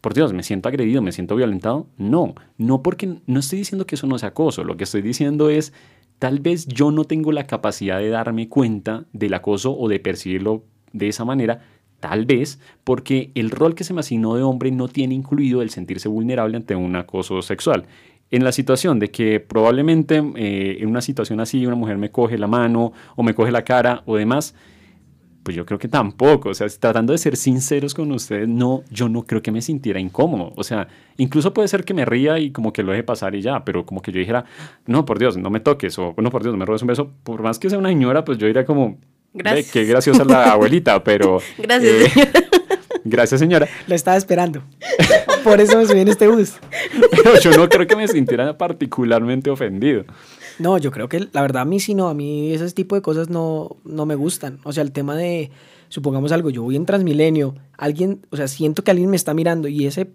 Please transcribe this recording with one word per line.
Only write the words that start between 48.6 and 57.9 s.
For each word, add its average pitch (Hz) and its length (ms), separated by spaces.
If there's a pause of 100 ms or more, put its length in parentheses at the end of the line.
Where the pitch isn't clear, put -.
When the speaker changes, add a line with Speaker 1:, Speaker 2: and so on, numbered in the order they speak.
Speaker 1:
ofendido. 120 540 (560)
Speaker 3:
No, 180 180
yo 139 140
creo 110 160
que 175 240
la 139 100
verdad 131 200
a 131 40
mí 185 140
sí 202 140
no, 185 160
a 156 40
mí 147 380
ese 165 200
tipo 190 240
de 202 60
cosas 160 280
no, 165 560
no 156 200
me 151 100
gustan. 139 480
O 143 100
sea, 151 100
el 139 80
tema 143 240
de, 170 360 (360)
supongamos 139 460
algo, 165 160
yo 120 140
voy 127 120
en 160 100
Transmilenio, 156 680 (220)
alguien, 180 520